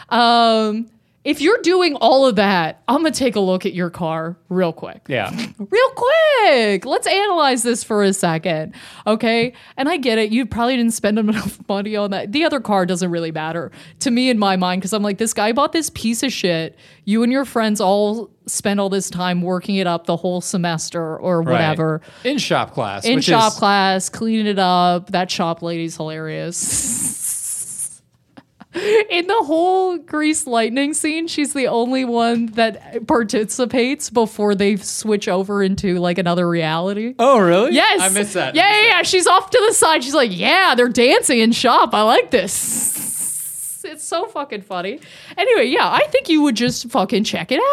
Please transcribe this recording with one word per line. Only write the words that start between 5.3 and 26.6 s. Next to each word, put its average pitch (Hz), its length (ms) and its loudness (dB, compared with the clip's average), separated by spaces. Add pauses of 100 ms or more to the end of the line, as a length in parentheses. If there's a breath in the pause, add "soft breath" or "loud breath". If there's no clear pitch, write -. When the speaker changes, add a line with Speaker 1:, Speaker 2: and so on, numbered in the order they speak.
Speaker 1:
Real 440 320 2
quick. 427 960 2
Let's 359 220 -2
analyze 330 560 0
this 240 180 -2
for 208 220 0
a 196 80 2
second, 160 640 -4 (320 loud breath)
okay? 233 460 0 (240 loud breath)
And 277 120 -2
I 349 80 0
get 247 220 0
it. 214 120 0
You 233 160 0
probably 233 300 -2
didn't 233 180 0
spend 208 240 0
<laughs> - 0 -
enough 214 400 -2 (100)
money 202 280 -4
on 202 160 -2
that. 190 200 -6
The 302 120 0
other 302 160 0
car 196 260 2
doesn't 180 240 -2
really 170 220 -4
matter 156 400 -8 (280 loud breath)
to 277 120 -2
me 254 180 2
in 233 80 2
my 196 180 2
mind, 185 260 -2
'cause 190 100 -6
I'm 214 100 0
like, 208 160 -2
"This 220 160 -2
guy 208 180 0
bought 277 200 0
this 330 180 -2
piece 226 320 -4
of 269 100 -2
shit. 165 440 -4 (280 soft breath)
You 214 200 2
and 240 80 2
your 269 120 0
friends 220 360 -2
all 208 500 0 (160)
spent 202 320 -2
all 196 100 0
this 190 220 -4
time 175 320 -2
working 185 340 -4
it 185 120 0
up 170 180 -2
the 170 100 0
whole 180 240 -4
semester 170 760 -4
or 175 240 0
Speaker 2:
Right. 165 120 0
Speaker 1:
whatever." 156 460 0 (220 loud breath)
Speaker 2:
In 262 160 -2
shop 135 340 0
class, 101 320 -6
Speaker 1:
In 226 120 2
Speaker 2:
which - 80 0
Speaker 1:
shop 226 300 4
Speaker 2:
is - 40 -12
Speaker 1:
class, 190 500 2
cleaning 226 380 -2
it 202 140 0
up. 180 500 2
That 180 200 -2
shop 165 300 -4
lady's 165 360 -6
hilarious. - 2000 -8 (760 loud breath)